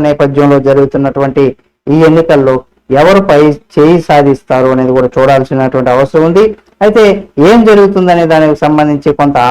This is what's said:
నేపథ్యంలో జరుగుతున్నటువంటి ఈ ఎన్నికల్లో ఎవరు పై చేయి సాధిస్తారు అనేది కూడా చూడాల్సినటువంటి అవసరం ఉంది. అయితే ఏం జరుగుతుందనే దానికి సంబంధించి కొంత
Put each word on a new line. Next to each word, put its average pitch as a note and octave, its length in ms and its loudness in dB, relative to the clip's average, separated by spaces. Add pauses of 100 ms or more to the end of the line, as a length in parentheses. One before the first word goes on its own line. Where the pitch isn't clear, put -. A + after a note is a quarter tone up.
నేపథ్యంలో C#3+ 500 0 (100)
జరుగుతున్నటువంటి C#3 800 -2 (480)
ఈ D#3 40 2 (120)
ఎన్నికల్లో D3+ 460 0 (460)
ఎవరు F#3+ 280 2
పై D3 120 2 (340)
చేయి D#3 220 2 (100)
సాధిస్తారు C#3 680 0
అనేది B2+ 240 -2
కూడా B2+ 180 0
చూడాల్సినటువంటి C3 800 -2
అవసరం C#3 340 0
ఉంది. F#3+ 140 2 (420)
అయితే G#3+ 180 2 (460)
ఏం A#3 100 4 (100)
జరుగుతుందనే F#3+ 540 2 (100)
దానికి D#3 220 0 (100)
సంబంధించి D3+ 440 -2 (100)
కొంత C#3+ 180 -2 (140)